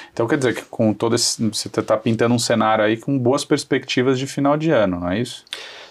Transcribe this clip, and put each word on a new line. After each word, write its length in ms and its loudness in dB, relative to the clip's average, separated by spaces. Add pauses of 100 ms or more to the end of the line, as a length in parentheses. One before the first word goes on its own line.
(140)
Então 120 0
quer 120 2
dizer 180 0
que 60 -10
com 320 0
todo 200 0
esse, 360 0
você 180 -6
tá, 140 -2
tá 160 0
pintando 360 0
um 60 2
cenário 460 2
aí 100 2
com 240 -2
boas 240 2
perspectivas 760 0
de 100 -4
final 280 0
de 160 0
ano, 300 2
não 80 -4
é 100 0
isso? 240 -6 (480)